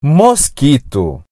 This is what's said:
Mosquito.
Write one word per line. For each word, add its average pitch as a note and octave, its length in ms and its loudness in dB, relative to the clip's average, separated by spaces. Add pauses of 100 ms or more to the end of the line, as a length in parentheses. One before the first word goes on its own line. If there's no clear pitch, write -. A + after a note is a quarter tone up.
Mosquito. C#3 1300 0